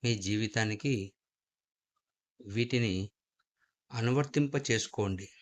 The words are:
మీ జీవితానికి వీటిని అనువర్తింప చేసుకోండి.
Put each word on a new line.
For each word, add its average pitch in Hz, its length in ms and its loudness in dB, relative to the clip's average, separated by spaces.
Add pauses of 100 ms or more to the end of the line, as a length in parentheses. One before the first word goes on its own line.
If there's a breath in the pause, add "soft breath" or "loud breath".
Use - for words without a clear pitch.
మీ 120 160 2
జీవితానికి 107 760 0 (1500)
వీటిని 113 540 0 (960)
అనువర్తింప 139 640 2 (160)
చేసుకోండి. 98 580 0 (140)